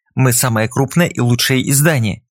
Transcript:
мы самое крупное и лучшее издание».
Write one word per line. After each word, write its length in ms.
мы 160
самое 380
крупное 380
и 120
лучшее 500
издание». 540